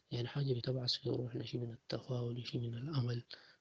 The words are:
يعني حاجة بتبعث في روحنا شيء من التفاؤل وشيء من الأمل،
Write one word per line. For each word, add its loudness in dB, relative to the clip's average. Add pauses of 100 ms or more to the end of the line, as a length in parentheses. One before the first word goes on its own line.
(100)
يعني 0
حاجة 4
بتبعث 0
في 0
روحنا 0
شيء -2
من -2
التفاؤل -2
وشيء -2
من 0
الأمل، 0 (380)